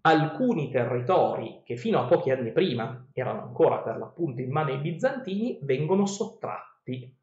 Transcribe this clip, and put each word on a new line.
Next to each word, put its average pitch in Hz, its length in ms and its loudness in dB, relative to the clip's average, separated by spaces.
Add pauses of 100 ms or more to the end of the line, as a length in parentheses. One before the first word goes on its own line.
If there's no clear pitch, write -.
Alcuni 156 680 2
territori 123 920 2
che 120 140 -8
fino 202 220 0
a 120 60 0
pochi 180 260 4
anni 123 200 0
prima 123 600 0
erano 113 300 -4
ancora 120 340 2
per 113 200 -6
l'appunto 127 440 -6
in 127 80 -4
mano 147 220 0
ai 139 80 -4
bizantini 202 800 -2
vengono 156 460 2
sottratti - 1160 -8